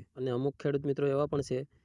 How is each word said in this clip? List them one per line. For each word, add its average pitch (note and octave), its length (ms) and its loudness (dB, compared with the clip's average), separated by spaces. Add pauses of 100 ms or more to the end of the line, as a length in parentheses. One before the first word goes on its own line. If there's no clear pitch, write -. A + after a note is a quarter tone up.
(160)
અને B2+ 140 -2
અમુક C3 260 0
ખેડૂત C#3+ 300 0
મિત્રો C#3+ 220 2
એવા C#3 180 2
પણ C#3+ 160 0
છે B2+ 180 -2 (240)